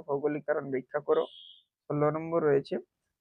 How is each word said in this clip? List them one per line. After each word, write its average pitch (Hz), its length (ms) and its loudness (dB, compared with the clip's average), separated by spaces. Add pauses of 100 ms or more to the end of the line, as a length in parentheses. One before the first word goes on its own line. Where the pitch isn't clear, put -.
ভৌগোলিক 147 400 -2
কারণ 151 240 0
ব্যাখ্যা 131 300 -4
করো। 156 240 2 (600)
ষোলো 147 260 0
নম্বর 165 320 -2
রয়েছে, 147 320 2 (460)